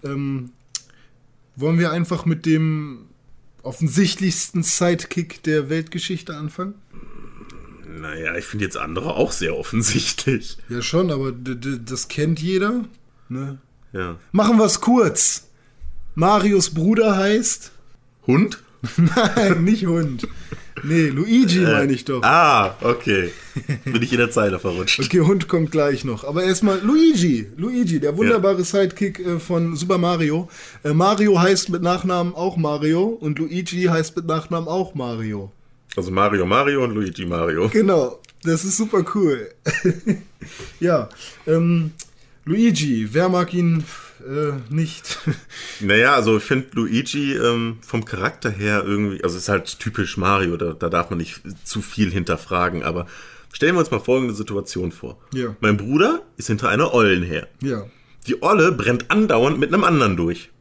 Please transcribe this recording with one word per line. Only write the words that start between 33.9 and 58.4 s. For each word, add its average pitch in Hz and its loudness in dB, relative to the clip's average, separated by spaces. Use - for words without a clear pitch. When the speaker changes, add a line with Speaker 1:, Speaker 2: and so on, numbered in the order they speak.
Speaker 1:
mit 170 -6
Nachnamen 160 -4
auch 180 -4
Mario. 110 -6
Speaker 2:
Also 92 -4
Mario 98 2
Mario 135 2
und 117 -2
Luigi 95 -4
Mario. 85 0
Speaker 1:
Genau, 185 2
das 165 -2
ist 190 -2
super 214 0
cool. 139 0
<laughs> - 0
Ja, 160 0
ähm, 165 2
Luigi, 151 2
wer 175 2
mag 180 0
ihn, 170 2
äh, 143 -4
nicht? 156 -6
<laughs> - -16
Speaker 2:
Naja, 110 4
also 113 4
ich 104 0
find 131 -2
Luigi, 135 -2
ähm, 117 0
vom 113 -4
Charakter 104 -4
her 104 0
irgendwie, 101 -2
also 87 -2
ist 90 -8
halt 98 -2
typisch - -4
Mario, 95 0
da, 82 -4
da 82 -4
darf 87 -2
man 90 -4
nicht - -8
zu - -6
viel 101 0
hinterfragen, 87 -2
aber 87 -4
stellen 165 2
wir 175 2
uns 151 0
mal 113 -2
folgende 123 0
Situation 98 -6
vor. - -16
Speaker 1:
Ja. 120 -6
Speaker 2:
Mein 107 2
Bruder 156 0
ist - -10
hinter 107 0
einer 104 2
Ollen 98 4
her. 80 -6
Speaker 1:
Ja. 117 -6
Speaker 2:
Die 123 -4